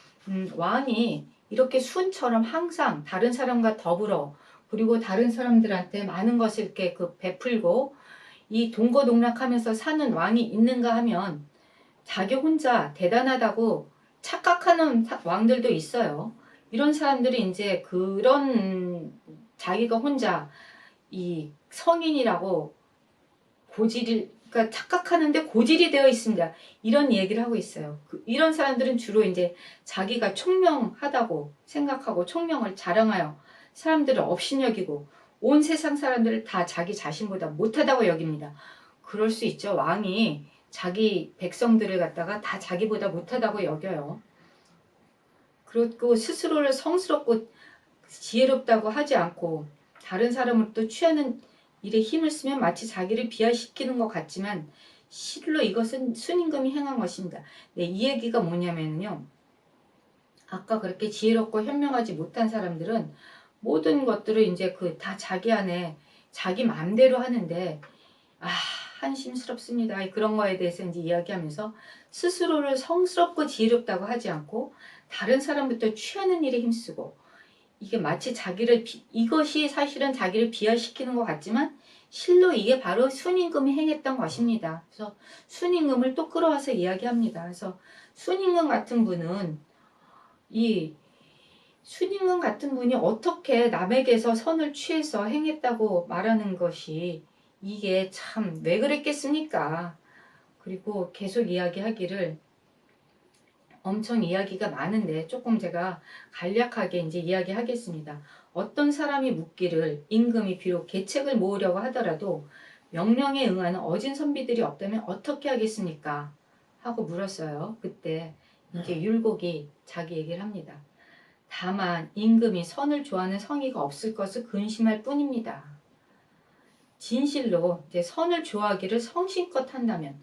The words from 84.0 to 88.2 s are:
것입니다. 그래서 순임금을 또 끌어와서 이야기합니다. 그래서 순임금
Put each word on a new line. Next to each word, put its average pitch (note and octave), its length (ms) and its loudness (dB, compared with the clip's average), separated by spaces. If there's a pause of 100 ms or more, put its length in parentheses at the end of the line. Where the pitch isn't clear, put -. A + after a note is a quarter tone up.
것입니다. A3 720 -2
그래서 G#3+ 280 -12 (300)
순임금을 C#4 680 2
또 D#4+ 140 -4
끌어와서 D4 440 2
이야기합니다. F#3+ 680 -2
그래서 F3 360 -12 (360)
순임금 F4+ 540 2